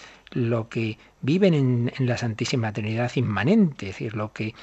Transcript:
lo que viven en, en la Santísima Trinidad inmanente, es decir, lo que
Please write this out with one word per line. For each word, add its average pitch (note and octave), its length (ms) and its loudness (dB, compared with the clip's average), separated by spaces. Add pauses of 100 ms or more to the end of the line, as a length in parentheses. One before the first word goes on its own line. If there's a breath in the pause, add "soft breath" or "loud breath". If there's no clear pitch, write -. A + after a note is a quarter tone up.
(320 soft breath)
lo A#2 380 0
que A2+ 280 -4 (240 soft breath)
viven F#3 340 4
en, B2+ 420 2
en C3 80 0
la A#2+ 120 0
Santísima A2+ 540 -2
Trinidad A2+ 440 -2
inmanente, B2+ 760 2
es - 60 -10
decir, C3 200 -8
lo G#2+ 160 -6
que A2 320 -6